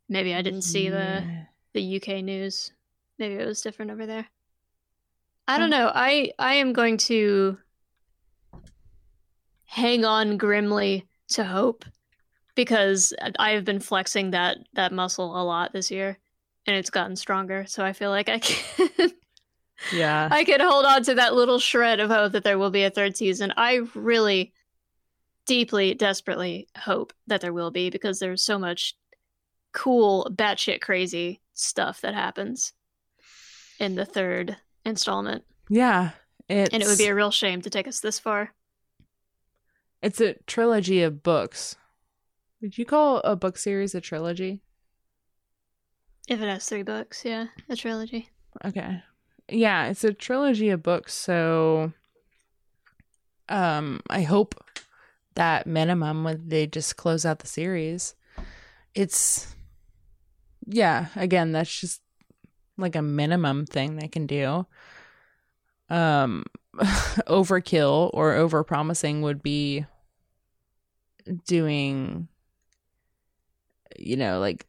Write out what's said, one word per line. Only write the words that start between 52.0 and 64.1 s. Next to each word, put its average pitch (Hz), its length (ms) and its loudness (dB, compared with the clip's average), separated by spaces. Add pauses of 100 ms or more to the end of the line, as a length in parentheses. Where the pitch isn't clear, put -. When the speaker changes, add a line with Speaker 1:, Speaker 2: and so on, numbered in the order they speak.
Speaker 2:
um, 156 600 -2
I 190 140 0
hope 202 320 2 (800)
that 165 320 2
minimum 160 580 0
when 160 240 -6
they 156 180 0
just 156 300 -6
close 160 300 0
out 156 140 -2
the - 60 -18
series. 170 680 -6 (800)
It's, - 600 -2 (1120)
yeah, 175 400 2 (100)
again, 175 360 2
that's 160 280 -2
just, - 200 -10 (800)
like, 180 160 -4
a 156 80 -2
minimum 147 640 0
thing 147 300 -4
they 151 120 -10
can 156 180 -6